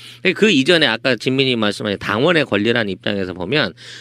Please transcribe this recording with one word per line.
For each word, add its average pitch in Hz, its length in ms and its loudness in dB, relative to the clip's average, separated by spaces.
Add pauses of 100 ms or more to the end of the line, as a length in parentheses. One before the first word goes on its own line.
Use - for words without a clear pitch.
(360)
그 214 140 4
이전에 151 360 4
아까 117 300 0
진민이 131 400 0
말씀하신 104 420 -2
당원의 143 460 0
권리라는 107 480 0
입장에서 98 400 -4
보면 92 400 -2 (280)